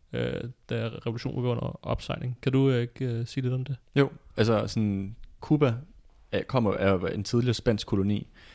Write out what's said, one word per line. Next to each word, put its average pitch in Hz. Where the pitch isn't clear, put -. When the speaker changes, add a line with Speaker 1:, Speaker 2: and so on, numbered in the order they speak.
Speaker 1:
øh, 120
da 113
revolutionen 120
var 123
under -
opsejling. -
Kan 131
du, 135
øh, 123
ikke, 120
øh, 117
sige 131
lidt 127
om 127
det? 127
Speaker 2:
Jo, 139
altså 110
sådan, 104
Cuba 147
er, 104
kommer, 113
er 95
en 104
tidligere 120
spansk -
koloni, 101